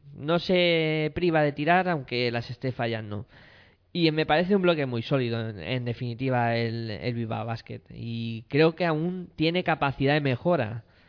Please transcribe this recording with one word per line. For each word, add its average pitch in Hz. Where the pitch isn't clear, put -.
no 160
se 160
priva 165
de 147
tirar, 165
aunque 127
las 117
esté 127
fallando. 110
Y 165
me 156
parece 175
un 190
bloque 165
muy 120
sólido, 117
en, 104
en 120
definitiva, 120
el, 117
el 107
Bilbao 113
Basket. 113
Y 117
creo 160
que 175
aún 170
tiene 170
capacidad 143
de 151
mejora. 127